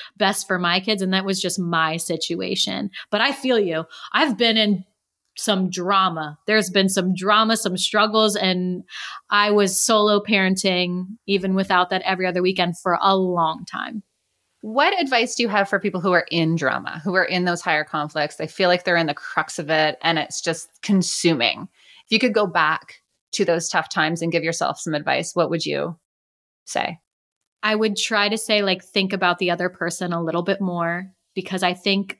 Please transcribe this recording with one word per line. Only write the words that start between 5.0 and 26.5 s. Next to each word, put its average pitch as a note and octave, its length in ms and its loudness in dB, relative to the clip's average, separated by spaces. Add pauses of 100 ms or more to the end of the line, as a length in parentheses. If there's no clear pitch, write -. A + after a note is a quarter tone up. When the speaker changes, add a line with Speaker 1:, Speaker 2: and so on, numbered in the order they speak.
Speaker 1:
some F#3+ 340 0
drama. F3+ 720 0
There's G#3 240 2
been G3 180 4
some F#3 280 0
drama, G#3+ 420 2
some F#3 200 -2
struggles. G#3+ 580 2
And F3+ 480 0 (480)
I G#3 180 4
was G3+ 320 4
solo G#3 400 4
parenting, F#3+ 1040 0
even F#3+ 300 0
without F#3 340 2
that, F#3 140 -2
every F#3 240 -2
other F3+ 160 0
weekend F#3 340 0
for F3 240 0
a G3 140 4
long F3 500 0
time. - 380 -10 (580)
Speaker 2:
What D4 400 0
advice B3+ 320 0
do - 80 -2
you A#3 80 0
have G3 180 2
for G3+ 120 0
people F#3+ 220 -2
who F#3+ 100 2
are F3 180 2
in E3 280 2
drama, D3+ 460 -4
who F3+ 120 -2
are F#3 100 4
in F3+ 200 -2
those F#3 160 -2
higher D3+ 220 0
conflicts? D3+ 520 -4
They D#3 100 -6
feel F3+ 240 2
like F3+ 140 2
they're F3 140 2
in E3 100 2
the D3 80 -2
crux - 420 -4
of D#3+ 140 -4
it D#3 320 2
and E3 160 2
it's - 220 -6
just - 280 -4 (140)
consuming. E3 840 2 (380)
If - 60 -18
you A3 80 4
could B3 140 2
go G#3 120 2
back E3 500 -2 (360)
to G3+ 140 0
those E3+ 240 0
tough E3 180 0
times E3 340 -2
and E3 120 -2
give E3 100 0
yourself D#3+ 360 -2
some D#3+ 140 -6
advice, D3 400 -2
what F3 160 2
would E3 160 -2
you D3 320 -4 (680)